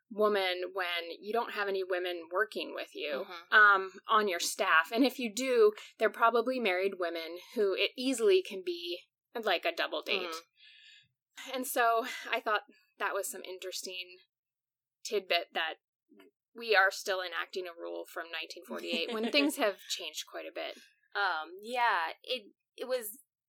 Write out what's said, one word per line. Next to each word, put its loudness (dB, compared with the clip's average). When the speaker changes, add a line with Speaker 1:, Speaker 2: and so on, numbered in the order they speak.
Speaker 1:
woman 2
when 0
you -8
don't -2
have -2
any 0
women -2
working -2
with -8
you, -4
Speaker 2:
Mm-hmm. 0
Speaker 1:
um, 8
on 4
your 0
staff. 4
And 4
if 0
you -4
do, 6
they're 4
probably 2
married 2
women -4
who 2
it 0
easily 4
can -10
be, -6
like, 0
a 0
double -4
date. -2
Speaker 2:
Mm-hmm. -16
Speaker 1:
And -4
so 2
I 2
thought 0
that -2
was -4
some -12
interesting -12
tidbit -2
that -4
we 2
are 8
still -2
enacting -6
a -12
rule -10
from -10
nineteen -10
forty-eight -4
when -2
Speaker 2:
<laughs> -
Speaker 1:
things 4
have 2
changed -8
quite -10
a -14
bit. -8
Speaker 2:
Um, -2
yeah, 0
it, -8
it -8
was -4